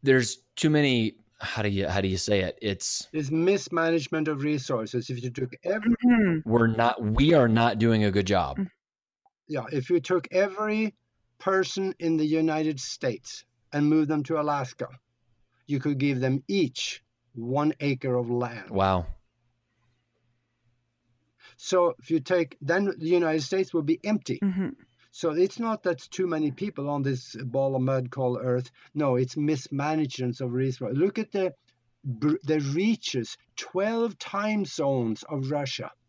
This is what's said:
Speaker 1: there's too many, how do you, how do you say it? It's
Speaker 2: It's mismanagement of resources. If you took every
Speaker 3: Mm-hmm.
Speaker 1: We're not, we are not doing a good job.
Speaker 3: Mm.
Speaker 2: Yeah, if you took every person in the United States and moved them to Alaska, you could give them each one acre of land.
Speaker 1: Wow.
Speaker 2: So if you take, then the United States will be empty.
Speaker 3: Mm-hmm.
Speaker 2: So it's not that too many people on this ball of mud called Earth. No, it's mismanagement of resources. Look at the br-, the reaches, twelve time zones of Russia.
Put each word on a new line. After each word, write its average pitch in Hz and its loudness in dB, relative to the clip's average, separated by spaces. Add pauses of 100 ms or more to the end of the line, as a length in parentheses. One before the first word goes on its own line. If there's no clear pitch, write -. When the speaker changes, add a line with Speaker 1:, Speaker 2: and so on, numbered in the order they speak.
Speaker 1:
there's 131 4 (180)
too 156 2
many, 135 4 (220)
how - -6
do 104 2
you, 98 0
how 95 0
do 98 2
you 92 0
say 101 2
it? 90 -4
It's - -4
Speaker 2:
It's 151 -4
mismanagement 165 0
of 143 -2
resources. 131 -2
If 123 -6
you 127 -4
took 127 -6 (100)
every 214 0 (140)
Speaker 3:
Mm-hmm. 196 4
Speaker 1:
We're 117 6
not, 117 2
we 127 4
are 131 8
not 113 4
doing 110 4
a 101 4
good 95 2
job. 85 0
Speaker 3:
Mm. 196 -2 (800)
Speaker 2:
Yeah, 135 -6
if 139 -4
you 175 4
took 165 0
every 208 0 (460)
person 190 0
in 165 0
the 156 2
United 156 0
States - -8 (300)
and 147 2
moved 156 4
them 151 0
to 156 -2
Alaska, 143 -4 (800)
you 143 -2
could 143 -2
give 135 0
them 131 0
each - -2 (300)
one 135 0
acre 135 -2
of 120 0
land. 117 -4
Speaker 1:
Wow. 95 2 (2500)
Speaker 2:
So 180 2
if - -8
you 165 2
take, 170 0
then 170 0 (120)
the 160 -6
United 165 2
States 185 -2
will 165 0
be 156 0
empty. - -2
Speaker 3:
Mm-hmm. 190 -2 (420)
Speaker 2:
So 165 -4
it's 180 0
not 226 -4
that 175 0
too - -4
many 156 0
people 143 -6
on 143 -2
this 135 -4
ball 135 -2
of 131 0
mud 127 -2
called 127 -2
Earth. 127 -2 (240)
No, 143 2
it's 127 0
mismanagement 143 -2
of 123 -4
resources. 127 -2
Look 185 0
at 220 -6
the 190 -2 (500)
br-, 143 -2
the 156 0
reaches, 147 -2 (180)
twelve 220 -2
time 208 -2
zones 131 -2
of 135 -6
Russia. 139 -6 (180)